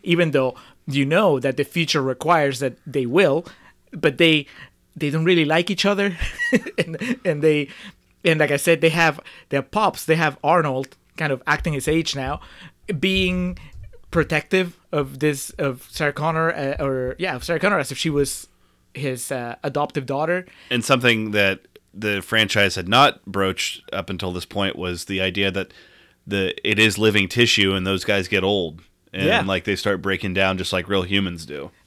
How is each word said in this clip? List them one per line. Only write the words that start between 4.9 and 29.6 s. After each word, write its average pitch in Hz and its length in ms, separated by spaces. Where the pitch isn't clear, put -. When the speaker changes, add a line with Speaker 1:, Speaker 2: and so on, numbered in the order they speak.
Speaker 1:
they 147 140
don't 160 160
really 170 200
like 165 260
each 196 140
other. 196 300
<laughs> - 260
And, 170 480
and 151 160
they, 151 280
and 160 160
like 147 120
I 143 60
said, 165 240
they 165 80
have, 160 300
they 139 80
have 139 140
Pops, 214 340
they 156 100
have 156 280
Arnold 147 520
kind 151 160
of 127 140
acting 156 260
his 139 140
age 160 280
now, 139 240
being 180 580
protective 170 680
of 139 280
this, 147 320
of 135 400
Sarah 143 220
Connor, 160 380
uh, 139 320
or, 131 360
yeah, 170 160
of 120 80
Sarah 165 160
Connor 190 200
as 135 120
if - 80
she 165 100
was 143 380
his, 131 360
uh, 120 320
adoptive 147 440
daughter. 160 400
Speaker 2:
And 123 120
something 120 480
that 98 360
the 101 280
franchise 104 540
had 87 120
not 127 380
broached 95 580
up 95 160
until 92 220
this 90 140
point 98 300
was 90 300
the 95 160
idea 95 300
that 92 200
the, 95 300
it 104 120
is 107 180
living 104 300
tissue 98 480
and 92 100
those 95 180
guys 98 240
get 95 160
old 87 380
and 95 140
Speaker 1:
Yeah. 214 140
Speaker 2:
like, 95 240